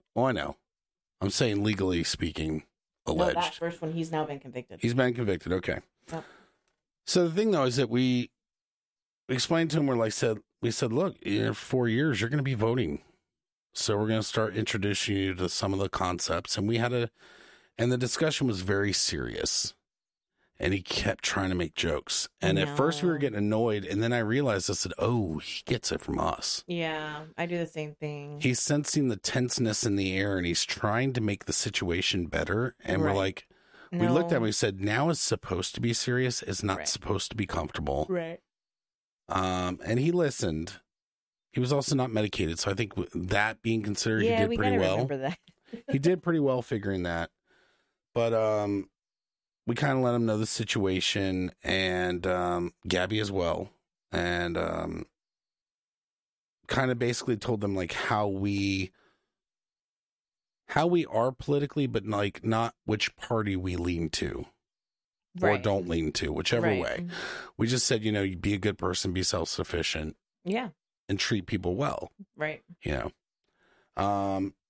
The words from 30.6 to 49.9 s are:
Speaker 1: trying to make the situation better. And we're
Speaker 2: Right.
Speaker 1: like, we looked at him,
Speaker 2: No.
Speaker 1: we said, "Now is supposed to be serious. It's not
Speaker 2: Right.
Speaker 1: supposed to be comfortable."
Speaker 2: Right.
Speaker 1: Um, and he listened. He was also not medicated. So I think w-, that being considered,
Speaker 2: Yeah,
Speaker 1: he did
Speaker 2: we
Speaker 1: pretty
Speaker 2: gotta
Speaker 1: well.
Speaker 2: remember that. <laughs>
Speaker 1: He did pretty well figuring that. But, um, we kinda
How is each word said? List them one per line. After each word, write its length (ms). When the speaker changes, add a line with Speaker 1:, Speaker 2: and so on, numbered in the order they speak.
Speaker 1:
trying 500
to 60
make 260
the 60
situation 720
better. 580
And 180
we're 60
Speaker 2:
Right. 80
Speaker 1:
like, 320
we 180
looked 240
at 40
him, 60
Speaker 2:
No. 40
Speaker 1:
we 60
said, 280
"Now 300
is 100
supposed 540
to 60
be 120
serious. 500
It's 200
not 160
Speaker 2:
Right. 100
Speaker 1:
supposed 420
to 60
be 100
comfortable." 600
Speaker 2:
Right. 300
Speaker 1:
Um, 560
and 140
he 140
listened. 680
He 60
was 140
also 240
not 160
medicated. 480
So 100
I 40
think 200
w-, 200
that 480
being 200
considered, 400
Speaker 2:
Yeah, 140
Speaker 1:
he 60
did 80
Speaker 2:
we 60
Speaker 1:
pretty 200
Speaker 2:
gotta 60
Speaker 1:
well. 140
Speaker 2:
remember 220
that. 200
<laughs> 180
Speaker 1:
He 80
did 240
pretty 180
well 220
figuring 420
that. 260
But, 220
um, 560
we 80
kinda 260